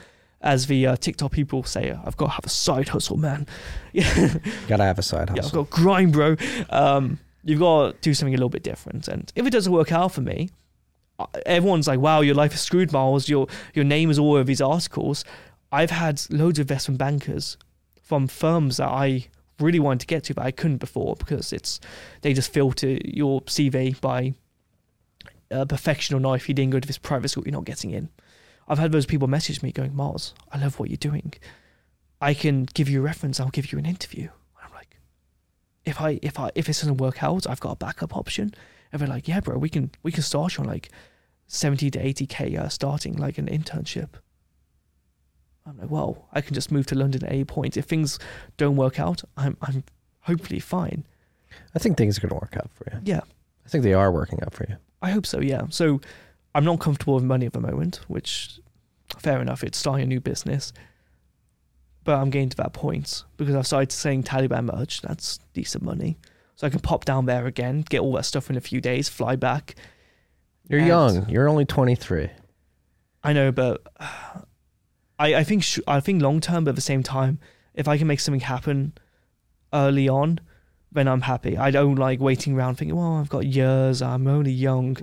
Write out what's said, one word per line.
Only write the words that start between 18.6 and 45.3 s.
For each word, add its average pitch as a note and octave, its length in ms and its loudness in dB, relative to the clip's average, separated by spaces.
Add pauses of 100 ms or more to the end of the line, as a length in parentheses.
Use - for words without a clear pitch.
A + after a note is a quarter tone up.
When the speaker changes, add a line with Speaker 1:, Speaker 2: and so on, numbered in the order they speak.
Speaker 1:
that C3+ 120 0
I C3 380 0 (320)
really E3 200 4
wanted C3+ 220 2
to - 60 -12
get D#3+ 180 -2
to, C#3+ 80 -6
but B2 120 -4
I C3 60 -2
couldn't D3+ 280 0
before - 360 -4
because - 380 -6
it's, - 260 -6 (440)
they D3 100 2
just C3 180 0
filter C3+ 540 2
your C3+ 420 0
C D3 220 2
V C3 320 0
by, C3 320 -2 (1160)
uh, C3 160 -2
perfection C#3+ 500 -2
or C3 40 2
not. C3 140 2
If C3 160 -2
you C#3 60 0
didn't C3 160 2
go C3 80 2
to C3 80 -4
this - 100 -10
private C#3 320 -4
school, - 160 -6
you're D3 80 -6
not C#3 100 -6
getting - 280 -10
in. - 180 -8 (580)
I've D3+ 120 0
had D#3+ 120 2
those D3 140 4
people C#3 220 0
message D3 340 -2
me C3 100 -4
going, C3+ 240 -6
"Miles, - 380 -6 (180)
I C#3+ 60 -6
love C#3 220 -2
what - 100 -6
you're C#3+ 80 -6
doing. D3 360 -4 (840)
I C#3+ 140 2
can C#3+ 300 2 (100)
give C#3+ 160 2
you C#3 100 2
a C3 40 2
reference. D3 360 -2
I'll C3 100 -2
give C#3 220 -4
you C#3+ 60 -4
an C#3+ 80 -2
interview." - 380 -6
And - 420 -18
I'm - 80 -20
like, - 240 -20 (880)
"If D3+ 160 -4
I, D#3 200 -2
if D3 180 -6
I, B2+ 160 -4
if - 100 -2
this D#3 160 -2
doesn't D3 160 0
work C3 260 -2
out, E3+ 240 -2
I've C3 120 -8
got - 120 -6
a - 40 -6
backup E3 420 -8
option." - 360 -4 (380)
And D3 80 -6
they're C#3+ 80 -2
like, C3+ 200 -6
"Yeah, F3+ 120 0
bro, B2+ 180 -4
we D3+ 120 -2
can, C3+ 220 -2 (120)
we E3+ 80 -2
can E3 120 -2
start D#3+ 340 -2
you C#3 60 -4
on, B2+ 40 -4
like, - 220 -8 (580)
seventy C#3+ 440 0
to F2 140 -4
eighty C#3 200 -4
K, - 320 -6
uh, D#3 100 -4
starting, - 480 -4
like, C#3+ 220 -4
an D3 100 -4
internship." D#3 600 -6 (1500)